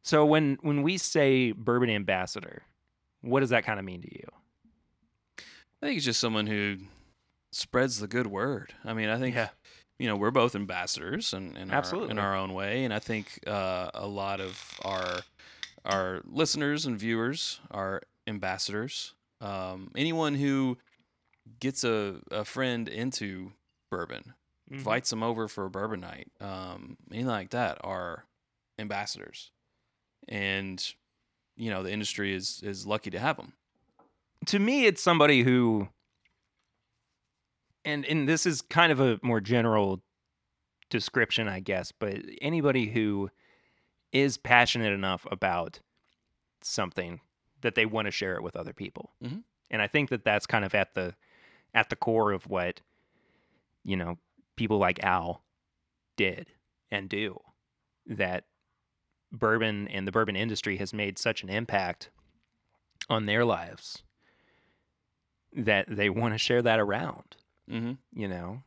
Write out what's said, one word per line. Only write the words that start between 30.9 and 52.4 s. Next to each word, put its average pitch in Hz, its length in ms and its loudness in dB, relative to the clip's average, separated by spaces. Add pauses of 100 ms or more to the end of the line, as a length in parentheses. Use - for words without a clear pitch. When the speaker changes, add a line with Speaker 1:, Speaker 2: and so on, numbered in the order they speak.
Speaker 2:
you 113 140 -6
know, 95 140 -4
the 92 80 -4
industry 101 420 -4
is, 92 300 -6
is 98 240 -8
lucky 107 240 -2
to 87 80 -6
have 139 200 -2
'em. - 140 -18 (960)
Speaker 1:
To 202 120 2
me, 247 260 4
it's 196 160 4
somebody 147 420 8
who, 117 460 4 (2000)
and, 147 200 -2
and 151 220 2
this 156 180 4
is 156 160 2
kind 170 300 6
of 131 80 4
a 123 220 6
more 117 200 2
general 107 600 4 (880)
description, 113 580 2
I 95 120 -4
guess, 92 320 -4
but 101 260 -4 (240)
anybody 139 460 2
who 104 420 0 (840)
is 135 260 2
passionate 120 560 4
enough 95 380 -2
about 90 480 -2 (840)
something 90 580 -4 (420)
that 120 140 0
they 113 100 6
wanna 107 260 -2
share 95 240 -2
it - 80 -6
with 85 120 -8
other - 180 -8
people. - 380 -12 (120)
Speaker 2:
Mm-hmm. 139 160 -8 (320)
Speaker 1:
And 110 100 0
I 104 60 2
think 147 220 2
that 120 140 -2
that's 104 220 2
kind 107 200 2
of 95 100 -2
at 98 180 2
the, 90 220 -4 (580)
at 110 160 4
the 117 60 -2
core 110 360 2
of 95 160 -2